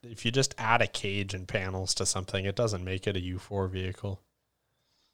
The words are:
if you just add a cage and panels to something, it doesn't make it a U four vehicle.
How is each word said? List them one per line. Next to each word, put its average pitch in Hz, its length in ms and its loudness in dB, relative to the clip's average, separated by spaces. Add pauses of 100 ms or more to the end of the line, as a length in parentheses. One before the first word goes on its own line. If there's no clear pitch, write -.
if 117 220 -8
you 117 60 2
just 131 280 2
add 117 220 6
a 107 60 4
cage 98 480 -2
and 92 140 -8
panels 95 460 0
to 95 120 0
something, 95 380 0
it 98 120 0
doesn't 101 280 2
make 92 220 -2
it 101 100 2
a 92 40 0
U 90 180 -4
four 98 300 -2
vehicle. 92 520 -4 (920)